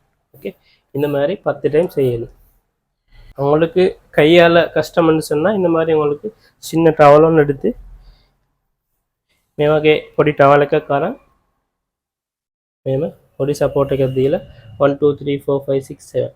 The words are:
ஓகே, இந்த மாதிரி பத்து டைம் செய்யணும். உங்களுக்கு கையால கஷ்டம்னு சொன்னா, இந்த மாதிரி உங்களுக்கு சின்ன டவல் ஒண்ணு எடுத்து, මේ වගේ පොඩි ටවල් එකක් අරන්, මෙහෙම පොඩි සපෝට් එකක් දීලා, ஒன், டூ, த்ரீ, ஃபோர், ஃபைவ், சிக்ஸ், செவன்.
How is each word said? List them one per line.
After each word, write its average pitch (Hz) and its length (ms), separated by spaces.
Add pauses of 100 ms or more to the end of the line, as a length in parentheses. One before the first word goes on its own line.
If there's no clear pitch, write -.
(340)
ஓகே, - 220 (360)
இந்த 143 160
மாதிரி 143 280
பத்து 147 340
டைம் 160 180
செய்யணும். 123 460 (1040)
உங்களுக்கு 165 640 (120)
கையால 170 600
கஷ்டம்னு 160 480
சொன்னா, 151 320
இந்த 185 180
மாதிரி 165 240
உங்களுக்கு 147 340 (300)
சின்ன 160 320
டவல் 147 340
ஒண்ணு 160 140
எடுத்து, 147 380 (1800)
මේ 147 100
වගේ 151 340 (100)
පොඩි 151 200
ටවල් 143 300
එකක් 147 300
අරන්, 156 220 (1700)
මෙහෙම 135 180 (300)
පොඩි 143 200
සපෝට් 139 380
එකක් 131 220
දීලා, 135 260 (400)
ஒன், 143 180
டூ, 143 180
த்ரீ, 143 220
ஃபோர், 139 240
ஃபைவ், 139 180
சிக்ஸ், 139 380
செவன். 120 180